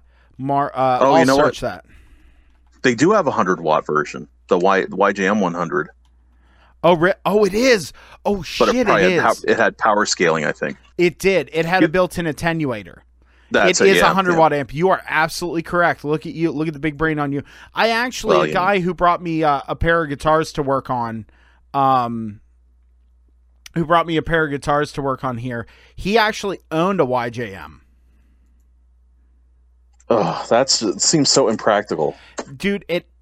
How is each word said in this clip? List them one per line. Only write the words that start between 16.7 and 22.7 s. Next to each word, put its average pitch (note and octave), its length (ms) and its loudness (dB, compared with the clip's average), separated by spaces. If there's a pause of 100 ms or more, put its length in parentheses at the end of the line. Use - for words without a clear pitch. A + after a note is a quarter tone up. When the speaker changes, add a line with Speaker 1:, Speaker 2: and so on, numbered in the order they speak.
Speaker 1:
the C#3 60 -16
big D3 180 -6
brain D#3 220 -2
on C#3+ 120 -4
you. C#3 120 -6 (320)
I G#3+ 140 2
actually, A3+ 480 0
Speaker 2:
Well, D#3 80 2
Speaker 1:
a - 20 -2
Speaker 2:
yeah. D3+ 60 -6
Speaker 1:
guy F#3+ 260 0
who F3 140 -2
brought F3 280 2
me, D#3+ 220 -4
uh, C#3+ 240 0
a E3 80 -8
pair E3+ 260 0
of D3+ 80 -6
guitars D#3 440 0
to D3+ 100 -6
work C3+ 260 -2
on, A2+ 360 -6 (480)
um, A#2+ 680 0 (1400)